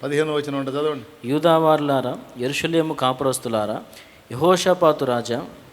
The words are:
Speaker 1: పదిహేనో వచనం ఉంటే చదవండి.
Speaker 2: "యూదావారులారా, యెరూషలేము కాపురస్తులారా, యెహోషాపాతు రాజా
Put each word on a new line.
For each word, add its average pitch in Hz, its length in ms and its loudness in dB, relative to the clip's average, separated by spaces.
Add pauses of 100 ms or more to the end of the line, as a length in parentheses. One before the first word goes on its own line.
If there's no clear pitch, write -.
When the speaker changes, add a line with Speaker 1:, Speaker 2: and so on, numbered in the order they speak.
Speaker 1:
పదిహేనో 147 300 0
వచనం 143 260 -2
ఉంటే 135 120 -4
చదవండి. 143 580 -6
Speaker 2:
"యూదావారులారా, 151 880 2 (200)
యెరూషలేము 156 560 -2
కాపురస్తులారా, 131 800 -2 (580)
యెహోషాపాతు 175 760 2
రాజా 120 400 -2 (280)